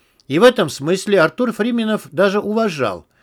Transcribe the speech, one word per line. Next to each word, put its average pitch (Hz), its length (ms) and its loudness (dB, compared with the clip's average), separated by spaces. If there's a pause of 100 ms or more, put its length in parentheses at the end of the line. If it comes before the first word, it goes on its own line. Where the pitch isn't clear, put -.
(280)
И 139 100 0
в 196 40 0
этом 233 260 4
смысле 185 540 0
Артур 233 300 0
Фрименов 220 600 -4
даже 196 280 2
уважал. 165 640 -2 (160)